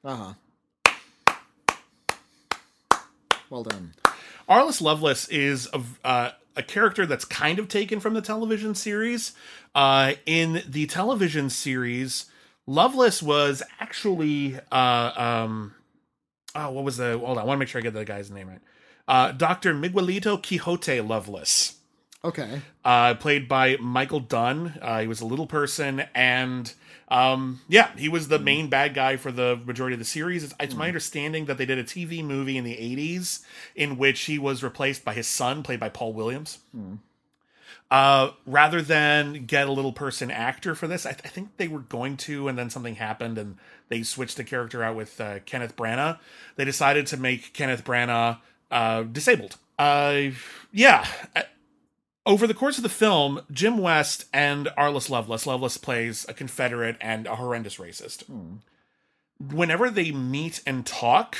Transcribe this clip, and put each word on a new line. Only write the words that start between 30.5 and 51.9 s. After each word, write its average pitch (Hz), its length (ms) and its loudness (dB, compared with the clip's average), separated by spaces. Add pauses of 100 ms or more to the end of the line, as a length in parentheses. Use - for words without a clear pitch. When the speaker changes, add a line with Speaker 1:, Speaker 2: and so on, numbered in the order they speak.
Speaker 2:
it's 139 160 -6
my 151 120 -4
Speaker 1:
Hmm. 175 40 -2
Speaker 2:
understanding 156 580 -6
that 135 100 -4
they 131 80 -2
did 131 140 -2
a 120 40 -6
T 175 220 -10
V 165 180 -8
movie 135 340 -4
in 123 60 -4
the 120 160 -8
eighties 151 640 -6 (340)
in 143 220 -4
which 135 240 2
he 151 180 -4
was 135 240 -4
replaced 139 400 -6
by 107 100 -4
his 113 140 -6
son, 139 360 -2
played 120 180 -6
by 107 80 -4
Paul 110 240 -8
Williams. 120 460 -6 (140)
Speaker 1:
Hmm. 101 220 -12 (960)
Speaker 2:
Uh, 135 400 6 (140)
rather 151 360 6
than 147 640 2
get 143 220 2
a 139 40 -2
little 135 200 0
person 131 400 -6
actor 131 440 -4
for 165 120 -6
this, 175 180 -6
I, 127 60 -8
th-, - 140 -12
I - 20 -14
think 196 300 -14
they 180 100 -4
were 156 120 -8
going 127 380 -8
to, 143 300 -6
and 127 100 -4
then 120 120 -6
something 120 260 -10
happened, 110 420 -6
and 104 200 -10 (320)
they 117 120 -4
switched 117 360 -8
the 127 80 -10
character 120 360 -6
out 113 140 -2
with, 110 240 -12
uh, 104 260 -8
Kenneth 120 300 -8
Branagh. 131 420 -2 (380)
They 139 100 -2
decided 139 420 2
to 143 100 -6
make 127 360 -4
Kenneth 131 300 -2
Branagh, 120 560 2 (320)
uh, 113 320 2
disabled. 135 540 0 (200)
Uh, 143 520 4 (420)
yeah. 208 340 8 (300)
Uh, - 60 0 (840)